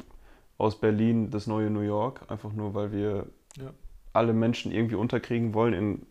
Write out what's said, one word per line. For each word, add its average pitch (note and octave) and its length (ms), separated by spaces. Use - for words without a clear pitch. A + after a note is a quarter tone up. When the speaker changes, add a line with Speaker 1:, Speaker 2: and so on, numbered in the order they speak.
Speaker 1:
aus G#2+ 200
Berlin A2+ 520
das G2+ 160
neue G#2+ 240
New G#2 100
York, G#2 480
einfach G#2+ 240
nur, G#2+ 220
weil G2+ 180
wir G2+ 340
Speaker 2:
Ja. C3+ 140
Speaker 1:
alle A2+ 200
Menschen A2+ 400
irgendwie A2 240
unterkriegen A#2 580
wollen A2+ 180
in G2 380